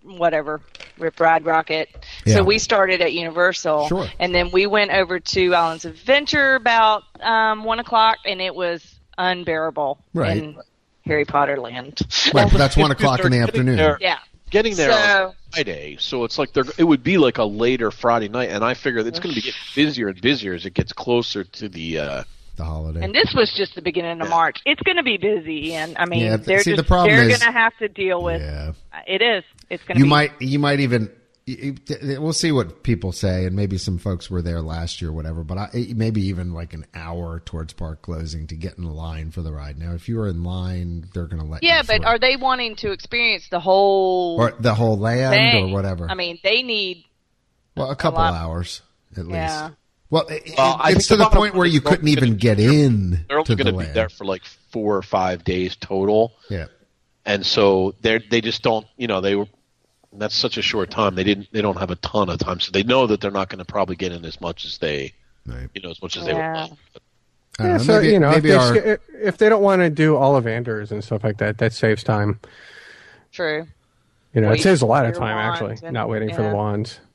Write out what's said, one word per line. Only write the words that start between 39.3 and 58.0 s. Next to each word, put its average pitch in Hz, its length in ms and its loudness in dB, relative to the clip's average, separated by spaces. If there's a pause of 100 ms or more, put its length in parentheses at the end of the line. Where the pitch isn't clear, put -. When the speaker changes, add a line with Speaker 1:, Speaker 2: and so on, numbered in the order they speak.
Speaker 2:
for 90 100 -10
the 78 120 -8
ride. 71 260 -12
Now, 85 140 -8
if 85 160 -10
you 113 80 -2
were 110 100 -2
in 85 160 -4
line, 87 680 -6
they're 85 140 -6
gonna 80 180 -8
let 78 180 -8
Speaker 1:
Yeah, 339 140 4
Speaker 2:
you 277 100 0
Speaker 1:
but 214 140 2
Speaker 2:
through. - 40 -2
Speaker 1:
are 233 140 2
they 254 160 2
wanting 247 400 -4
to 214 160 -6
experience 220 580 -4
the 175 120 -4
whole 185 800 2
Speaker 2:
Or 117 200 2
the 113 160 2
whole 110 240 2
land 123 340 0
or 226 180 6
Speaker 1:
thing? 196 200 2
Speaker 2:
whatever? - 400 -4
Speaker 1:
I 190 40 -4
mean, 175 280 -8
they 220 200 2
need 196 420 -6 (720)
Speaker 2:
Well, 135 100 -4
a 139 40 -6
Speaker 1:
a - 40 -6
Speaker 2:
couple 165 240 -2
Speaker 1:
lot. 165 160 2
Speaker 2:
hours 82 460 -8 (360)
at 90 80 -10
least. 87 100 -10
Speaker 1:
Yeah. 160 340 -6 (420)
Speaker 2:
Well, 160 160 2
it, 160 300 -12
Speaker 3:
Well, 131 200 4
I 151 140 2
Speaker 2:
it's - 60 6
Speaker 3:
think - 100 2
Speaker 2:
to 220 60 6
Speaker 3:
the 214 60 4
Speaker 2:
the 220 40 8
Speaker 3:
bottom 214 160 6
Speaker 2:
point 208 160 2
where 185 120 2
Speaker 3:
line 170 40 2
Speaker 2:
you 147 80 4
Speaker 3:
is - 60 -4
Speaker 2:
couldn't 151 240 2
even 135 220 4
Speaker 3:
they're, 107 60 0 (180)
Speaker 2:
get 101 40 0
in 107 720 4
Speaker 3:
they're 143 80 0
only 156 80 0
Speaker 2:
to 113 100 2
the 131 80 0
Speaker 3:
gonna 110 140 0
be 92 80 -4
Speaker 2:
land. 76 100 -10
Speaker 3:
there 110 140 0
for, - 160 -14
like, 95 180 -4 (260)
four 104 280 -2
or 92 40 -2
five 92 440 -2
days 92 320 -2
total. 104 560 0 (160)
Speaker 2:
Yeah. 87 160 -8 (600)
Speaker 3:
And 101 200 -2
so 98 560 2